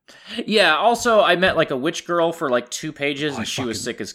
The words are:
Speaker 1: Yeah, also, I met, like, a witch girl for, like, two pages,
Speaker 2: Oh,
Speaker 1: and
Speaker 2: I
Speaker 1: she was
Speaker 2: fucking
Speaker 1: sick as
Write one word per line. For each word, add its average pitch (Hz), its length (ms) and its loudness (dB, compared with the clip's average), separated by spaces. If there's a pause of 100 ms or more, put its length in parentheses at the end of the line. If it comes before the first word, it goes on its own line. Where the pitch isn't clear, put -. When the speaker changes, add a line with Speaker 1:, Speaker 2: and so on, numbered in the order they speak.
(460)
Speaker 1:
Yeah, 190 300 4
also, 226 440 4
I 175 160 4
met, 175 200 2
like, 156 140 2
a 147 60 -2
witch 151 280 -4
girl 170 280 0
for, 165 180 -4
like, 120 200 0
two 156 220 -10
pages, 143 420 -4
Speaker 2:
Oh, - 20 -8
Speaker 1:
and 117 60 -4
Speaker 2:
I - 20 -6
Speaker 1:
she - 200 -6
was 110 140 -4
Speaker 2:
fucking 98 60 -10
Speaker 1:
sick 117 160 -8
as 101 140 -10